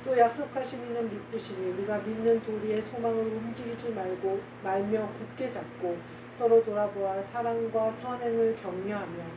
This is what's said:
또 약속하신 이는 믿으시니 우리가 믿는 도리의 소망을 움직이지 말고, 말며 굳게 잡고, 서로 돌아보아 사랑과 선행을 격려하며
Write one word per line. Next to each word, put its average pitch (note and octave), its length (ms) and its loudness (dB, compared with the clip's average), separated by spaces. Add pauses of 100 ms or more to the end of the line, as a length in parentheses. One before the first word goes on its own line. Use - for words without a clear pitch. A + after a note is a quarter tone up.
또 C4 140 4
약속하신 B3 680 2
이는 A#3 220 -2
믿으시니 G3+ 600 -6
우리가 G3+ 280 0
믿는 A3 440 2
도리의 G#3+ 380 -2
소망을 A3+ 420 0
움직이지 A#3 720 -4
말고, F#3+ 480 -2 (200)
말며 G3+ 560 0
굳게 B3 320 -6
잡고, F3+ 480 -4 (360)
서로 A3+ 280 8
돌아보아 G3 600 0
사랑과 A3+ 680 0
선행을 A#3 680 0
격려하며 F#3 680 -6 (140)